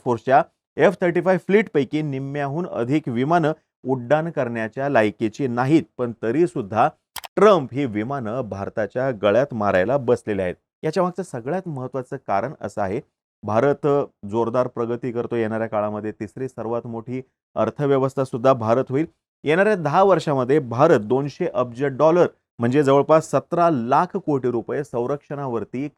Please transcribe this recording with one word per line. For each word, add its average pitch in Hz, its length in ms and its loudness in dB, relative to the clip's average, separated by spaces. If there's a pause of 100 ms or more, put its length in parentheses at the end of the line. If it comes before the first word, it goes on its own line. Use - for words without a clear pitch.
फोर्सच्या 127 380 2 (340)
एफ 180 240 4
थर्टी 175 200 0
फाईव्ह 185 180 2
फ्लीटपैकी 165 640 0
निम्म्याहून 139 640 -6
अधिक 123 400 -2
विमानं 147 460 2 (340)
उड्डाण 135 440 0
करण्याच्या 117 580 -4
लायकीची 131 580 0
नाहीत, 127 360 2 (160)
पण 123 140 -2 (100)
तरी 131 240 2
सुद्धा 117 420 0 (280)
ट्रम्प 180 580 2
ही 143 100 -2
विमानं 117 560 -4
भारताच्या 104 720 -4
गळ्यात 107 440 2
मारायला 101 420 2
बसलेले 117 460 0
आहेत. 90 120 -4 (300)
याच्या 156 180 0
मागचं 180 200 -4
सगळ्यात 156 460 -8
महत्त्वाचं 131 480 -8
कारण 107 440 -2
असं 104 220 -6
आहे, 101 180 -4 (420)
भारत 131 440 0 (440)
जोरदार 117 360 0
प्रगती 120 460 -6
करतो. 117 240 -4
येणाऱ्या 110 300 -2
काळामध्ये 107 460 -4
तिसरी 123 360 -10
सर्वात 117 380 -8
मोठी 120 360 -10 (320)
अर्थव्यवस्था 135 720 0
सुद्धा 131 280 2
भारत 120 360 2
होईल. 143 180 -2 (380)
येणाऱ्या 190 300 2
दहा 165 280 2
वर्षामध्ये 151 560 2
भारत 127 400 4
दोनशे 131 560 -2
अब्ज 120 300 -4
डॉलर 147 420 4 (320)
म्हणजे 123 240 2
जवळपास 143 480 4
सतरा 170 400 2
लाख 143 460 0
कोटी 131 340 -2
रुपये 120 340 -4
संरक्षणावरती 127 1120 -6